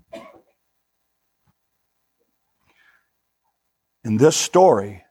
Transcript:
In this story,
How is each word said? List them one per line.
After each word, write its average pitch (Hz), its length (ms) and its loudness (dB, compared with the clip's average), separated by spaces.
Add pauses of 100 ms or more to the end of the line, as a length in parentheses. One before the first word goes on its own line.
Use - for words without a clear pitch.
(4000)
In 110 140 -4
this 151 180 2
story, 104 760 0